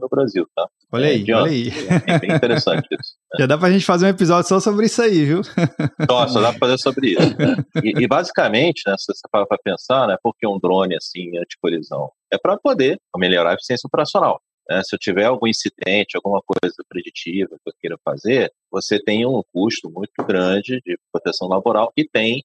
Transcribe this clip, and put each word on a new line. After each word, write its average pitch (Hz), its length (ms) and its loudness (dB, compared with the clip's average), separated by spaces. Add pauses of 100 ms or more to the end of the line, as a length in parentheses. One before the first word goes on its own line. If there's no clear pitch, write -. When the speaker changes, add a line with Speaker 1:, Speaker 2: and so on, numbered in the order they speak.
Speaker 1:
no 127 80 -8
Brasil, 113 460 -2
tá? 87 120 -2 (260)
Speaker 2:
Olha 127 140 0
Speaker 1:
É, 151 40 4
Speaker 2:
aí, 117 120 0
Speaker 1:
de 101 100 0
anos. 110 120 4
Speaker 2:
olha 160 80 0
aí. 123 160 -2 (380)
Speaker 1:
É 170 120 2
bem 185 160 -2
interessante - 560 0
isso, - 240 -10 (180)
né? 85 40 -10
Speaker 2:
<laughs> 90 40 2
Já 131 60 4
dá 143 100 2
pra 180 140 2
gente 190 140 4
fazer 185 220 2
um 196 40 4
episódio 175 380 2
só 190 120 4
sobre 208 260 2
isso - 140 0
aí, 202 240 4
viu? 156 180 2
<laughs> - 680 -2
Speaker 1:
Nossa, 120 300 2
dá 113 100 4
pra - 80 -4
fazer 127 200 2
sobre 135 340 0
isso, - 260 2
né? 185 180 2 (280)
E, 110 180 0
e 120 60 2
basicamente, 139 760 2
né, 98 120 0
se - 60 -12 (100)
você - 160 -20
parar 101 160 2
pra 101 160 -2
pensar, 123 460 0
né, 92 140 0
por 117 140 -2
que 113 100 -4
um 101 120 -2
drone 90 380 2
assim, 87 420 -10
anticolisão? 78 720 -4 (220)
É 98 60 0
pra 190 200 0
poder 185 400 0 (180)
melhorar 87 340 2
a 90 40 2
eficiência - 320 -6
operacional, 151 540 0 (280)
né? 92 160 0
Se - 100 -8
eu 95 40 -2
tiver 101 260 0
algum 117 220 0
incidente, 101 680 -2
alguma 98 300 -2
coisa 90 280 -2 (140)
preditiva - 640 -6
que 80 200 -18
eu - 100 -10
queira 82 240 -8
fazer, 104 480 0 (180)
você 101 320 -2
tem 110 240 0
um 127 160 0 (100)
custo 92 380 -2
muito 92 220 -10 (140)
grande 98 580 0
de 87 140 -6 (140)
proteção 87 360 -4
laboral 107 480 2
e 151 120 0
tem 113 360 0